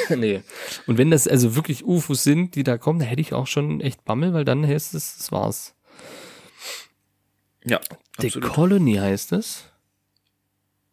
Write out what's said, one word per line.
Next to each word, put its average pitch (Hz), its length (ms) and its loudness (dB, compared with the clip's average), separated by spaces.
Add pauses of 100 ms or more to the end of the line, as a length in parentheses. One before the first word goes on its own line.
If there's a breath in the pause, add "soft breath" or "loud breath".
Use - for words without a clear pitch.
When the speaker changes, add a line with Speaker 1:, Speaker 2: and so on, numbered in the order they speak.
Speaker 1:
<coughs> 480 160 -2
Nee. 113 260 0 (440 loud breath)
Und 117 120 2
wenn 139 120 6
das 156 180 4
also 123 280 4
wirklich 151 280 -2
ufos 151 400 0
sind, 165 300 2
die 139 100 -2
da 123 140 0
kommen, 160 200 0
da 151 60 0
hätte 123 160 -2
ich 156 140 -4
auch 123 120 -2
schon 147 340 -2
echt - 240 -6
Bammel, 151 280 0
weil 160 120 0
dann 135 220 2
heißt 151 280 -2
es, - 240 -8
das - 140 -12
war's. 104 420 -4 (1900 loud breath)
Speaker 2:
Ja, 120 160 0 (380)
Speaker 1:
The 120 100 -2
Speaker 2:
absolut. 123 220 -4
Speaker 1:
Colony 170 440 4
heißt 98 380 0
es? - 320 -4 (1300)